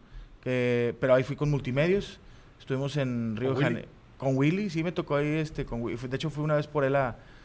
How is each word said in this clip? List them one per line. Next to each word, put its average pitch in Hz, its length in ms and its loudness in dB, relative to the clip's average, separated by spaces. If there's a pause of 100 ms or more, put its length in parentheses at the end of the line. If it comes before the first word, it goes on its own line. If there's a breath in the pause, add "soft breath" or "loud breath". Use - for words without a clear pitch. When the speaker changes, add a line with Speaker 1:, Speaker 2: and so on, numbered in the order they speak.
(420 soft breath)
Speaker 1:
que, 123 580 2
pero 131 140 6
ahí 131 80 6
fui 139 140 -4
con 147 140 0
Multimedios. 147 680 0 (400 soft breath)
Estuvimos 139 380 -4
en 120 400 -2
Río 131 180 0
Speaker 2:
¿Con 123 60 -2
Speaker 1:
de 143 60 4
Speaker 2:
Willy? 117 140 2
Speaker 1:
Jane-, - 80 -16 (300)
con 135 180 0
Willy, 175 340 2
sí, 160 120 -4
me 175 100 -2
tocó 147 240 -2
ahí, 147 100 0
este, 151 380 -2
con 117 180 -8
Wi-, 117 140 -4
fui, 123 120 -8
de 131 80 -4
hecho, 151 140 -4
fui 147 140 -6
una 151 120 2
vez 147 100 0
por 147 180 0
él 135 120 2
a, 127 200 0 (280 loud breath)